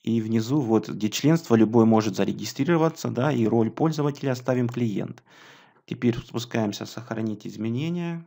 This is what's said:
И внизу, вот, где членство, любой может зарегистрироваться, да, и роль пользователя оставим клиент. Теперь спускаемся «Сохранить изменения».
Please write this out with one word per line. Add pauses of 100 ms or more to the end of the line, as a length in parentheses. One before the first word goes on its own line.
И
внизу,
вот,
где
членство,
любой
может
зарегистрироваться,
да,
и
роль
пользователя
оставим
клиент. (600)
Теперь
спускаемся
«Сохранить
изменения».